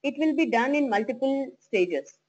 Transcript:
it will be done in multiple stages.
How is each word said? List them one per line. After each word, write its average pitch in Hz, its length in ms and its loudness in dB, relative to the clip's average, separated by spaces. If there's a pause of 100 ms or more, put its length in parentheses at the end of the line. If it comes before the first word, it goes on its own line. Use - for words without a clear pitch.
it 277 160 -2
will 311 160 2
be 311 120 2
done 233 280 2
in 285 140 2
multiple 262 580 -2 (140)
stages. 175 540 -2 (140)